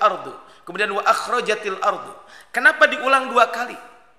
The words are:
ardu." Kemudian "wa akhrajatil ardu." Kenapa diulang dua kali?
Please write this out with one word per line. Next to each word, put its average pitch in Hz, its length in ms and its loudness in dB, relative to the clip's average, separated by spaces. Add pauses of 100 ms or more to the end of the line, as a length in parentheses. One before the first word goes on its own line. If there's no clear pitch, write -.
ardu." 185 320 0 (320)
Kemudian 196 240 -2
"wa 202 160 -2
akhrajatil 208 720 0
ardu." 185 320 -4 (400)
Kenapa 302 400 4
diulang 262 400 0
dua 233 240 4
kali? 240 240 -8 (400)